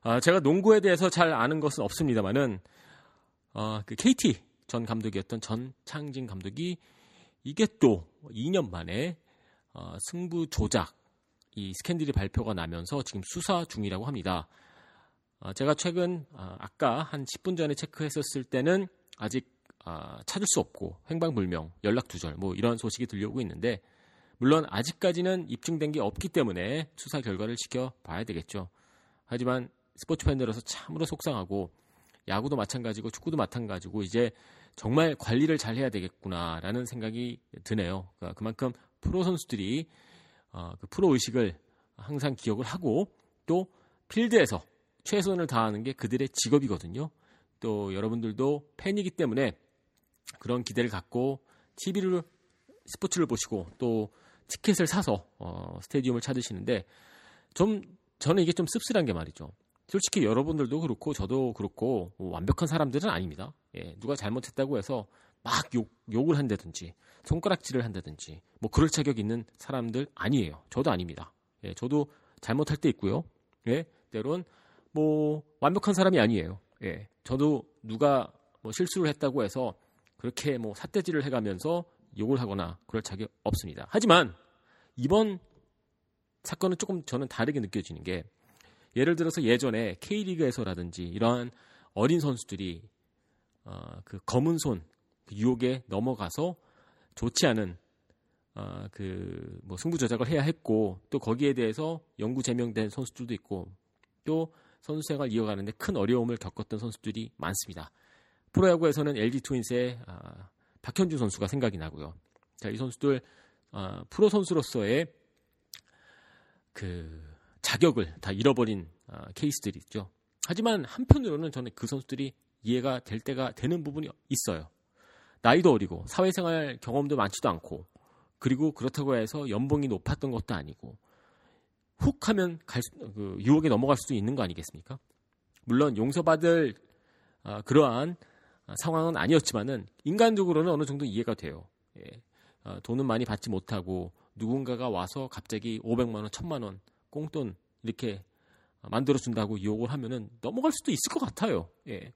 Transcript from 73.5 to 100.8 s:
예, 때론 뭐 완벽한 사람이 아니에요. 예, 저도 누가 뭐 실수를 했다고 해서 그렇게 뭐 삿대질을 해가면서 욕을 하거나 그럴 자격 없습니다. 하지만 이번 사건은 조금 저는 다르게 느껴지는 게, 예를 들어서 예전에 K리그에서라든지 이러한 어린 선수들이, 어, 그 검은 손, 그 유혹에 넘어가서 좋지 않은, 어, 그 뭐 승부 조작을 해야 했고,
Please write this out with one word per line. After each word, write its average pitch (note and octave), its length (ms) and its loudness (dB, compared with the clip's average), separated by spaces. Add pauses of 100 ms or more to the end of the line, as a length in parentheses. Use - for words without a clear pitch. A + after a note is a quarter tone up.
예, D3+ 180 0 (260)
때론 D3 320 -2 (480)
뭐 D3+ 500 2 (200)
완벽한 F#3+ 320 4
사람이 F#3 260 6
아니에요. G2 400 4 (240)
예, G2 240 -6 (160)
저도 C#3 400 0 (180)
누가 B2+ 500 2 (300)
뭐 A2 100 -10
실수를 F3+ 380 0
했다고 C#3 340 0
해서 A2 300 -2 (440)
그렇게 B2+ 400 -4
뭐 A2 180 -6
삿대질을 E3 480 -2
해가면서 C3 640 -2 (320)
욕을 B2 220 2
하거나 G2 460 -4
그럴 A2 160 -4
자격 G2+ 300 -10 (120)
없습니다. - 460 -4
하지만 F3 460 6 (600)
이번 F#3 440 2 (1040)
사건은 F3 340 0
조금 F#3+ 260 -2
저는 C3 240 -4
다르게 C3+ 320 0
느껴지는 F#2 440 -6
게, F2 200 -4 (720)
예를 D3 200 4
들어서 E3 260 -2
예전에 A#2 580 2
K리그에서라든지 B2 1040 -2
이러한 A#2 460 0 (460)
어린 C#3 240 4
선수들이, G2+ 680 -4 (800)
어, - 160 -14 (220)
그 G2 240 -14
검은 D#3 320 4
손, G#2 240 -2 (420)
그 G2+ 100 -16
유혹에 B2 520 2
넘어가서 A#2+ 680 -2 (600)
좋지 B2 320 2
않은, G#2 300 0 (760)
어, G2 380 -12
그 F#2 720 -10
뭐 F#2 140 -12
승부 E3 200 -2
조작을 A#2+ 300 2
해야 D3 160 2
했고, A2 560 2 (100)